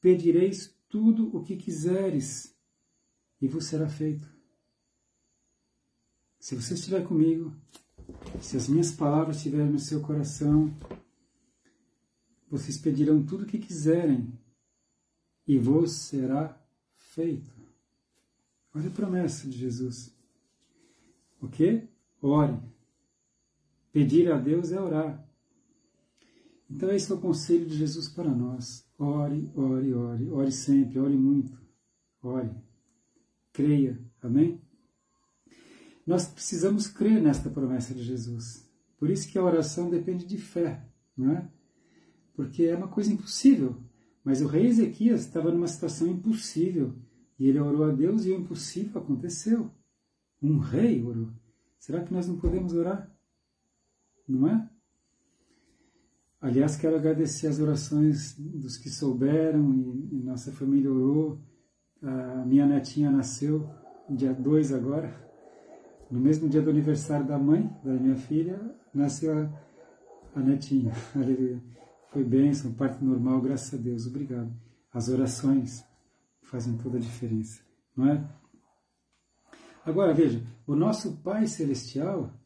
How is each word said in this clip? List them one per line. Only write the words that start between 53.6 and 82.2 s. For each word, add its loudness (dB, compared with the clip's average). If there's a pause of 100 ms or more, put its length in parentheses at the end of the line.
Não 2
é? 0 (1700)
Aliás, 2
quero 0
agradecer 0
as 0
orações 2
dos -10
que -14
souberam 2
e, -4
e -6
nossa -8
família 2
orou. 2 (600)
A -6
minha 6
netinha 2
nasceu 0 (400)
dia 0
dois 2
agora. -4 (840)
No -2
mesmo 4
dia 4
do 2
aniversário 0
da -2
mãe, 4 (140)
da -2
minha 2
filha, -4 (320)
nasceu 0
a, -2 (840)
a -4
netinha. 2 (120)
<laughs> -20
Aleluia. 0 (480)
Foi -2
bênção, 2
parto -2
normal, 2
graças -4
a -6
Deus. -4
Obrigado. -6 (400)
As -4
orações 0 (580)
fazem -4
toda -4
a 0
diferença, -6 (340)
não 4
é? 2 (1600)
Agora, 2
veja, 2 (220)
o -2
nosso 0
Pai 0
Celestial -4 (140)